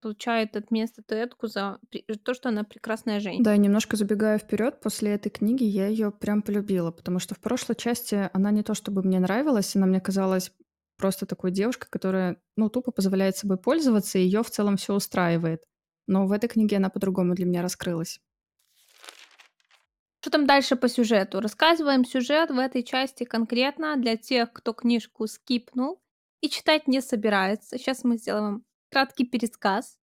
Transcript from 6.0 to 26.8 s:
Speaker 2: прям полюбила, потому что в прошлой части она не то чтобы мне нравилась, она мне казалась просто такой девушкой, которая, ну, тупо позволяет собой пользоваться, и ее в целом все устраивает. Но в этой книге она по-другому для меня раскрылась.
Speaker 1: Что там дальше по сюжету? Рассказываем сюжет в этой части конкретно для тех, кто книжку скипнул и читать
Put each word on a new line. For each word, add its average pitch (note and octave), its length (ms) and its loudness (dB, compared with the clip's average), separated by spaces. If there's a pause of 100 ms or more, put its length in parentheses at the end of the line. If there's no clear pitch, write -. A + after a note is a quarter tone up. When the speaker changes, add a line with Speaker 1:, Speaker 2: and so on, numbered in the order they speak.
Speaker 2:
прям G#3 320 -2
полюбила, G3 480 -2
потому F3+ 280 -6
что - 140 -8
в - 60 -14
прошлой A#3+ 360 -4
части G#3 580 -2
она G3 180 2
не G#3 120 2
то G#3+ 120 -2
чтобы G3+ 280 -4
мне F#3 160 4
нравилась, G#3 560 0
она F#3+ 120 4
мне F#3+ 120 4
казалась F#3+ 520 -2 (460)
просто F#3+ 280 -2
такой F#3 260 -4
девушкой, G3+ 380 -2
которая, F#3 480 -2 (180)
ну, G#3+ 140 2
тупо B3+ 220 -4
позволяет F#3+ 460 0
собой F#3+ 200 -2
пользоваться, A#3+ 600 2
и F#3 40 4
ее G3 200 2
в - 80 -8
целом G#3 260 0
все - 160 -4
устраивает. E3+ 680 0 (440)
Но F#3+ 200 2
в F#3+ 40 2
этой G#3 160 0
книге G#3+ 300 2
она F#3+ 120 2
по-другому F#3+ 440 0
для F3+ 120 -2
меня F3 180 0
раскрылась. F3 560 -6 (2000)
Speaker 1:
Что D4+ 80 -6
там D4 160 4
дальше C4+ 300 4
по B3+ 100 0
сюжету? G#3+ 540 2
Рассказываем C#4+ 640 2
сюжет C#4+ 440 0
в C4 80 -2
этой C4 260 0
части C4 420 -4
конкретно C4 720 -2
для A#3 180 0
тех, A#3+ 380 -2
кто - 180 -6
книжку A#3 560 -2
скипнул B3+ 720 -4 (380)
и D#4 100 -4
читать D#4 380 0